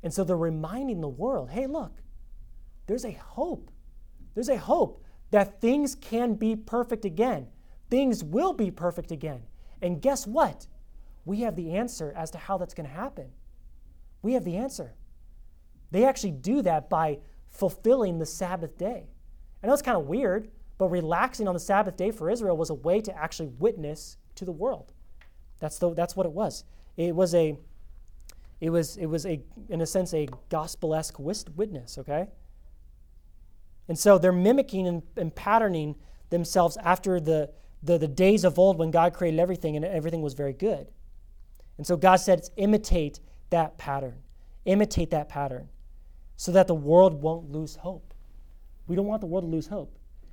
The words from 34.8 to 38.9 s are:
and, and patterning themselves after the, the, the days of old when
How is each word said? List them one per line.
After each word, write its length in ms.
and, 160
and 180
patterning 600
themselves 480
after 420
the, 320
the, 140
the 100
days 380
of 120
old 200
when 140